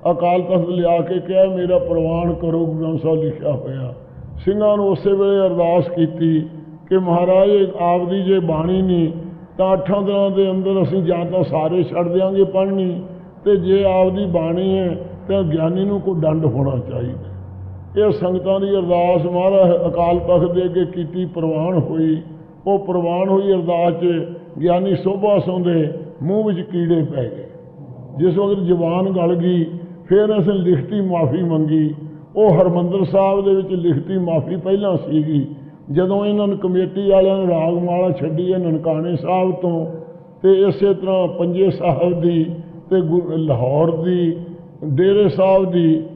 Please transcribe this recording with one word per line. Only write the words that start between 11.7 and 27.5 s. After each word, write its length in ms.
ਛੱਡ 240
ਦਿਆਂਗੇ 360
ਪੜ੍ਹਨੀ, 580
ਤੇ 100
ਜੇ 280
ਆਪਦੀ 420
ਬਾਣੀ 520
ਹੈ 200
ਤਾਂ 160
ਗਿਆਨੀ 420
ਨੂੰ 160
ਕੋਈ 180
ਦੰਡ 260
ਹੋਣਾ 320
ਚਾਹੀਦਾ।" 420
ਇਹ 60
ਸੰਗਤਾਂ 480
ਦੀ 100
ਅਰਦਾਸ 560
ਮਹਾਰਾਜ 460
ਅਕਾਲ 320
ਤਖਤ 320
ਦੇ 120
ਅੱਗੇ 220
ਕੀਤੀ, 400
ਪ੍ਰਵਾਨ 480
ਹੋਈ। 440
ਉਹ 120
ਪ੍ਰਵਾਨ 500
ਹੋਈ 240
ਅਰਦਾਸ 400
'ਚ 320
ਗਿਆਨੀ 340
ਸੋਭਾ 440
ਸਿੰਘ 240
ਦੇ 260
ਮੂੰਹ 220
ਵਿੱਚ 160
ਕੀੜੇ 440
ਪੈ 80
ਗਏ। 240